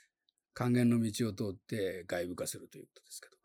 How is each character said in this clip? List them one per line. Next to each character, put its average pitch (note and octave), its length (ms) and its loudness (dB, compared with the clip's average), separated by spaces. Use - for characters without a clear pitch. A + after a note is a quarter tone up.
還 B2 200 0
元 A#2+ 160 6
の A#2 120 6
道 A2+ 280 0
を G#2 40 -6
通 G2+ 200 -4
っ - 40 -12
て F#2 500 -6
外 F2+ 200 -2
部 F2+ 80 -8
化 - 120 -6
す - 100 -8
る G#2 120 -16
と - 80 -20
い - 40 -16
う - 40 -18
こ - 100 -20
と - 80 -20
で - 80 -20
す - 80 -14
け - 100 -20
ど、 - 160 -20